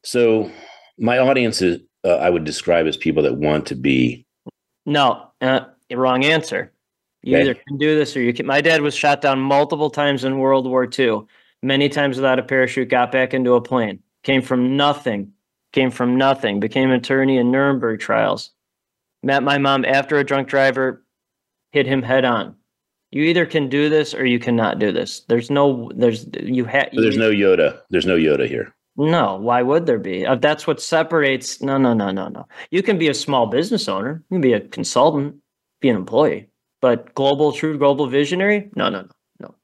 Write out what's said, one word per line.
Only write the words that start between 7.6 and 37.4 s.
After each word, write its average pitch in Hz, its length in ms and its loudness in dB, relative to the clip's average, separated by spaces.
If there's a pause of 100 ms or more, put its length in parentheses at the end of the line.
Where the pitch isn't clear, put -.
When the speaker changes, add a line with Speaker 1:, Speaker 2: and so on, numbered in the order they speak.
Speaker 2:
can 143 100 -10
do 151 180 2
this 143 220 -2
or 127 40 -2
you 120 120 2
can. - 120 -6
My 139 140 2
dad 160 220 2
was 147 120 -2
shot 143 280 0
down 135 180 2
multiple 143 500 0
times 143 360 -2
in 135 140 -2
World 131 280 2
War 127 200 0
Two, 113 380 0 (380)
many 139 260 2
times 143 280 0
without 131 220 2
a 123 40 -6
parachute, 127 460 0
got 123 220 2
back 131 220 0
into 123 220 2
a 120 60 2
plane, 120 380 -2 (240)
came 135 180 2
from 127 360 0
nothing, 131 560 -2 (400)
came 131 180 2
from 123 260 0
nothing, 131 440 0
became 131 300 0
attorney 135 460 0
in 123 140 2
Nuremberg 131 480 0
trials, 110 520 -2 (680)
met 139 220 0
my 139 140 2
mom 139 260 2
after 139 340 0
a 139 60 2
drunk 139 240 -2
driver 135 560 0 (720)
hit 139 120 2
him 131 160 0
head 127 220 2
on. 117 320 -2 (560)
You 147 120 -2
either 170 220 2
can 156 220 -2
do 147 220 0
this 151 240 0
or 131 120 -4
you 120 140 2
cannot 117 400 0
do 104 140 0
this. - 340 -6
There's 117 240 0
no, 139 440 0
there's, 113 300 0 (160)
you 127 240 -2
ha-, 135 280 0
Speaker 1:
So 113 80 0
there's 107 140 2
Speaker 2:
you 110 60 0
Speaker 1:
no 110 100 4
Yoda. 95 580 2
There's 87 160 -2
no 90 120 2
Yoda 71 300 2
here. 60 260 -8 (220)
Speaker 2:
No, 143 420 0
why 120 240 0
would 151 240 -2
there 120 140 0
be? 95 260 -6
Uh, 131 100 0
that's 147 320 -2
what 156 140 -4
separates. 160 800 -2
No, 139 160 -2
no, 127 160 2
no, 101 180 -2
no, 95 180 -8
no. - 180 -16 (240)
You 180 120 0
can 202 140 0
be 160 120 0
a 135 40 -2
small 127 340 0
business 170 420 -2
owner. 117 400 -6
You 185 60 -4
can 175 60 0
be 127 120 4
a 104 80 2
consultant, 143 760 0 (460)
be 135 80 2
an 113 80 2
employee. 107 500 0 (340)
But 120 320 0
global, 139 380 2